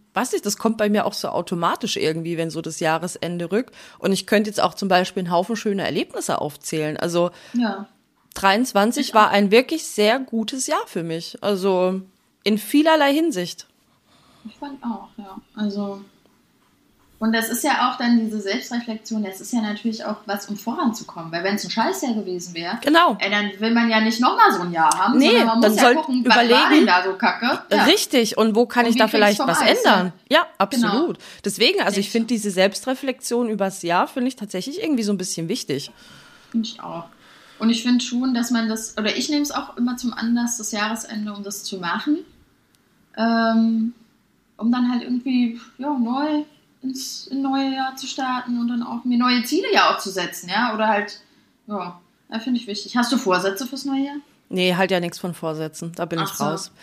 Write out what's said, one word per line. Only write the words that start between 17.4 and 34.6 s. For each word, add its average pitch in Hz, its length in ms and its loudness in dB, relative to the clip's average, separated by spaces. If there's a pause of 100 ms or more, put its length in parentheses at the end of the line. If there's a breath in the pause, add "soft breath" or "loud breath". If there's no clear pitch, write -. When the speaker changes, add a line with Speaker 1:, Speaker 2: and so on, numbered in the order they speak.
Speaker 2:
ist 240 120 -6
ja 254 300 2
auch - 60 -10
dann 240 200 4
diese 214 220 -2
Selbstreflexion, 220 800 -6
das 190 200 -8
ist - 100 -14
ja 233 80 0
natürlich 214 460 -4
auch 208 180 -6
was, 202 240 -6
um 202 80 -8
voranzukommen. 220 720 -6
Weil 170 140 -4
wenn's 196 180 -2
ein 180 80 -8
Scheißjahr 277 440 -2
gewesen 180 400 -6
wär, 175 280 -6
Speaker 1:
Genau. 302 380 4
Speaker 2:
äh, 202 80 -2
dann 202 220 0 (100)
will 226 140 0
man 233 160 4
ja 220 100 4
nicht 226 180 2
noch 381 200 2
mal 415 120 8
so 175 120 0
ein 175 100 -4
Jahr 165 260 2
haben, 226 200 4
Speaker 1:
Nee, 285 140 8
Speaker 2:
sondern 392 140 6
man 226 140 2
Speaker 1:
dann 214 120 6
Speaker 2:
muss 277 100 2
ja 247 60 10
Speaker 1:
soll 247 80 8
Speaker 2:
gucken, 254 300 0
was 226 100 6
war 240 100 6
Speaker 1:
überlegen. 262 240 6
Speaker 2:
denn 285 160 8
da 180 180 4
so 190 140 -2
kacke? 233 520 -2
Ja. 208 140 4
Speaker 1:
Richtig, 247 540 2
und 220 180 2
wo 240 80 6
kann 240 220 2
Speaker 2:
Und - 20 2
Speaker 1:
ich 226 60 4
Speaker 2:
wie 254 60 2
Speaker 1:
da 220 40 6
Speaker 2:
krieg's 220 120 2
Speaker 1:
vielleicht 208 200 6
Speaker 2:
vom 254 120 0
Speaker 1:
was - 120 2
Speaker 2:
Eis, 254 240 4
Speaker 1:
ändern? 196 220 4
Speaker 2:
ne? 170 60 -6 (180)
Speaker 1:
Ja, 339 160 4 (240)
Speaker 2:
Genau. 240 180 0
Speaker 1:
absolut. 247 300 0 (260 loud breath)
Deswegen, 240 360 2
also 196 200 0
Speaker 2:
Echt 196 60 -2
Speaker 1:
ich - 40 -10
find 226 140 2
Speaker 2:
so. 226 100 -6
Speaker 1:
diese 208 160 -2
Selbstreflexion 240 1000 -2
übers 190 320 -4
Jahr, 175 260 0
find 247 180 -4
ich 262 100 -4
tatsächlich 214 460 -8